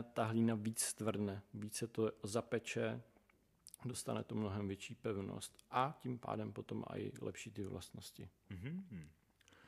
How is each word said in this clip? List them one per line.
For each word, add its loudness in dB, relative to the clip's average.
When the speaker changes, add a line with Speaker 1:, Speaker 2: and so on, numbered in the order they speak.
Speaker 1:
ta 2
hlína 8
víc 0
stvrdne, 2
více -2
to 4
zapeče, 0
dostane 0
to -4
mnohem 2
větší -4
pevnost -2
a 4
tím -2
pádem -2
potom -4
i -2
lepší -6
ty -4
vlastnosti. -8
Speaker 2:
Mhm. -6